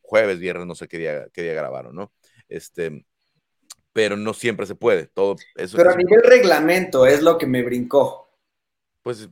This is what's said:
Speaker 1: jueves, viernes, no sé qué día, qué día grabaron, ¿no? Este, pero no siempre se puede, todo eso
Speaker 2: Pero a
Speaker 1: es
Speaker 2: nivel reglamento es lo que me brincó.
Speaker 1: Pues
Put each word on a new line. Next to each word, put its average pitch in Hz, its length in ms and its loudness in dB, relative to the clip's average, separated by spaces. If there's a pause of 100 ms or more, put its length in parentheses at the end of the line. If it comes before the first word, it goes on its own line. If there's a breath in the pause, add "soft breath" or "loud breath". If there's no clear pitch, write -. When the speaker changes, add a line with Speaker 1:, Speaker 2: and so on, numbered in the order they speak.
Speaker 1:
jueves, 107 360 0
viernes, 87 300 -8
no 85 80 -14
sé 80 120 -18
qué 85 120 -12
día, 76 340 -8
qué 87 80 -12
día 82 120 -6
grabaron, 67 420 -10
¿no? 98 160 -16 (380)
Este, 80 560 -12 (840)
pero 104 240 0
no 104 200 -6
siempre 104 320 -6
se 98 80 -12
puede, 90 320 0
todo 98 300 -2 (180)
eso 90 200 -10
Speaker 2:
Pero 170 140 6
a 180 40 4
Speaker 1:
es 175 40 -2
Speaker 2:
nivel 208 240 4
reglamento 165 840 2
es 147 160 4
lo 165 140 4
que 151 100 -4
me 127 160 -2
brincó. 123 640 -2 (720)
Speaker 1:
Pues 110 300 -12